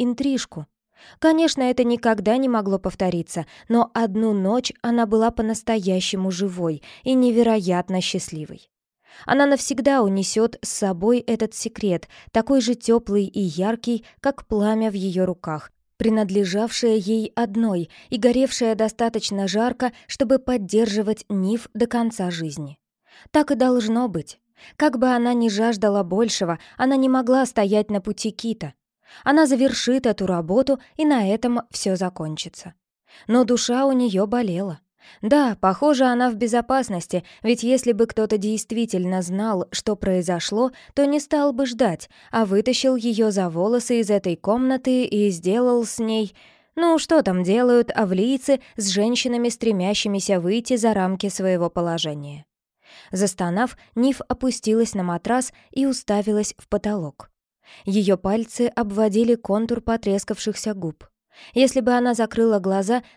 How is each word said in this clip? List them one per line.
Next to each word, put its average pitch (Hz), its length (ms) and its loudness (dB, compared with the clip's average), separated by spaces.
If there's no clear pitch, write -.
интрижку. 240 640 -4
Конечно, 320 440 2
это 254 220 2
никогда 233 540 2
не 269 100 0
могло 202 300 0
повториться, 175 680 -4
но 233 240 2
одну 220 400 0
ночь 208 480 0
она 233 260 0
была 220 240 2
по-настоящему 202 1000 -2
живой 175 520 -4
и 262 120 0
невероятно 220 840 2
счастливой. - 720 -8
Она 277 200 4
навсегда 269 560 2
унесет 202 600 0
с - 80 -8
собой 202 480 0
этот 226 360 -4
секрет, - 540 -4
такой 254 280 2
же 233 140 0
теплый 226 520 0
и 202 140 -6
яркий, 214 640 -2
как - 260 -4
пламя 220 440 0
в 202 40 -4
ее 185 320 -2
руках, 165 440 -8
принадлежавшее 214 1000 0
ей 220 380 -2
одной 208 540 -2
и 254 80 -4
горевшее 240 580 2
достаточно 214 720 -2
жарко, 240 460 -2
чтобы 262 300 2
поддерживать 214 920 -2
Ниф 202 460 -2
до 226 120 0
конца 226 440 -2
жизни. 156 480 -8
Так 302 200 2
и 285 40 0
должно 240 540 2
быть. 165 320 -10
Как 277 220 2
бы 254 100 4
она 240 260 2
ни 233 140 2
жаждала 202 540 0
большего, 180 560 -2
она 269 200 2
не 262 120 2
могла 262 380 2
стоять 208 440 0
на 202 100 -2
пути 214 300 -6
Кита. 214 440 -8
Она 302 240 6
завершит 262 600 2
эту 202 200 0
работу, 185 520 0
и 311 80 -2
на 254 240 2
этом 226 420 0
все 190 260 -2
закончится. 175 800 -8
Но 247 180 4
душа 240 420 0
у 269 60 2
нее 220 340 2
болела. 196 540 -4
Да, 240 400 2
похоже, 262 460 2
она 247 240 2
в 226 40 -2
безопасности, 233 920 -2
ведь 240 200 0
если 247 300 2
бы 226 140 2
кто-то 220 320 0
действительно 208 840 -2
знал, 190 500 -4
что - 260 -4
произошло, 185 720 -2
то 285 100 2
не 285 160 2
стал 285 320 0
бы 269 140 0
ждать, 226 420 -2
а 226 160 2
вытащил 226 500 2
ее 226 340 0
за 185 200 0
волосы 233 500 0
из 202 80 0
этой 196 260 0
комнаты 254 720 0
и 208 240 2
сделал 226 560 2
с - 140 -6
ней... 220 360 -2
Ну, 330 240 4
что 311 240 4
там 185 200 0
делают 233 520 2
авлийцы 240 640 0
с 202 120 -4
женщинами, 240 640 0
стремящимися 202 920 0
выйти 233 360 0
за 220 180 2
рамки 190 340 -2
своего 185 400 0
положения. 151 800 -6
Застонав, 190 640 -2
Ниф 254 340 0
опустилась 226 640 0
на 190 80 -4
матрас 220 500 -2
и 269 160 0
уставилась 208 720 -2
в - 100 -20
потолок. 202 640 -4
Ее 196 320 2
пальцы 220 580 -2
обводили 220 600 2
контур 226 460 -2
потрескавшихся 208 920 -4
губ. 170 300 -10
Если 262 260 4
бы 240 120 2
она 247 220 2
закрыла 226 440 2
глаза, 190 440 0